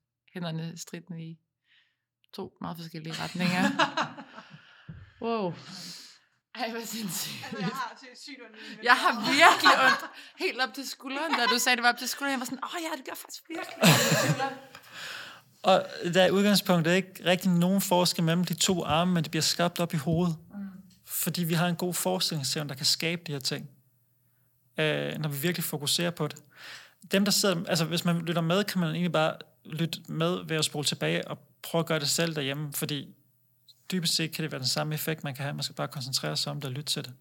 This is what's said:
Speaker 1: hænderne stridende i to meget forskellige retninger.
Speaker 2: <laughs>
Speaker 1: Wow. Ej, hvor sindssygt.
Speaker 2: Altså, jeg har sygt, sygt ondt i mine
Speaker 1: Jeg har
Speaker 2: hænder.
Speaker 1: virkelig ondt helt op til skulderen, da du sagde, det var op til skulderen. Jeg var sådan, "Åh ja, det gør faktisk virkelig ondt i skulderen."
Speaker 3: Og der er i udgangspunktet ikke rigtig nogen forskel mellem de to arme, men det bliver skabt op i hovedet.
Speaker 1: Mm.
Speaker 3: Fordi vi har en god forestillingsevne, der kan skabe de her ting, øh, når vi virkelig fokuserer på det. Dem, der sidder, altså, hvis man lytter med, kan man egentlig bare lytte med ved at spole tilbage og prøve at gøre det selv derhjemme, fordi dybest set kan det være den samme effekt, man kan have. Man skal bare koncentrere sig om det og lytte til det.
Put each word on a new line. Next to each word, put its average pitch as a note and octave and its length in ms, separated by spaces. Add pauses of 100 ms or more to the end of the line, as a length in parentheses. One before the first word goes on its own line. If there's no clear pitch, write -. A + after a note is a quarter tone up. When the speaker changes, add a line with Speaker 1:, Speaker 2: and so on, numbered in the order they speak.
(340)
Speaker 1:
hænderne E3 440
stridende E3 440
i E3 160 (960)
to F#3+ 260
meget E3+ 160
forskellige E3 460
retninger. F3+ 480
Speaker 2:
<laughs> - 40 (1500)
Speaker 1:
Wow. A3 320 (1000)
Ej, A#3 160
hvor A#3 140
sindssygt. G3+ 600
Speaker 2:
Altså, - 140
jeg F#3 80
har A#3+ 360
sygt, B3 200
sygt C4+ 240
ondt - 100
i - 40 (100)
mine - 120
Speaker 1:
Jeg A#3+ 140
har C#4+ 160
Speaker 2:
hænder. A3 180
Speaker 1:
virkelig E4 420 (140)
ondt C4 180 (340)
helt C4 220
op A#3+ 140
til C4+ 140
skulderen, C#4 440
da A#3+ 140
du A#3+ 120
sagde, B3 180
det A#3+ 60
var A#3+ 100
op A#3+ 60
til B3 100
skulderen. C#4 240
Jeg C4 80
var B3+ 40
sådan, A#3+ 200
"Åh - 60 (120)
ja, D#4+ 140
det C4 80
gør B3 100
faktisk - 340
virkelig E4+ 340
ondt D#3+ 300
i - 20
skulderen." C4+ 400 (1080)
Speaker 3:
Og - 240 (280)
der F#3+ 80
er F#3 40
i - 40
udgangspunktet F#3 640
ikke - 300
rigtig F3+ 260
nogen F3+ 300
forskel F3 440
mellem E3+ 200
de E3 100
to F3 300
arme, E3+ 280
men E3 120
det - 60
bliver D#3 120
skabt E3+ 380
op E3+ 140
i - 20
hovedet. E3 400 (180)
Speaker 1:
Mm. G3 140 (380)
Speaker 3:
Fordi F3 380
vi E3 100
har F3 140
en E3+ 80
god F3+ 180
forestillingsevne, D#3 720
der C#3 60
kan C#3 120
skabe E3+ 400
de D3 60
her C#3+ 60
ting, C#3+ 320 (1080)
øh, D3+ 400
når D3+ 100
vi C#3+ 100
virkelig E3 260
fokuserer D#3 460
på D#3+ 180
det. - 100 (760)
Dem, G3 120
der G3 80
sidder, F#3+ 360
altså, E3 160
hvis E3+ 200
man E3+ 140
lytter E3+ 240
med, F3 220
kan - 160
man D#3+ 100
egentlig E3 220
bare D#3 240 (280)
lytte D#3+ 440
med E3+ 380
ved D#3+ 100
at D3+ 80
spole D3 200
tilbage D#3+ 440
og D3+ 100 (240)
prøve - 180
at D#3 60
gøre D#3+ 140
det C#3+ 80
selv E3+ 260
derhjemme, C#3+ 380
fordi D3 420 (760)
dybest E3+ 240
set D#3 180
kan - 100
det D3+ 100
være C#3+ 60
den B2+ 100
samme D3+ 260
effekt, D#3 300
man C#3 100
kan C#3 80
have. C#3+ 120
Man D3 80
skal - 120
bare D3 140
koncentrere C#3+ 480
sig D3 140
om C#3+ 100
det C#3+ 40
og C3 80
lytte D3 200
til C#3+ 120
det. B2+ 160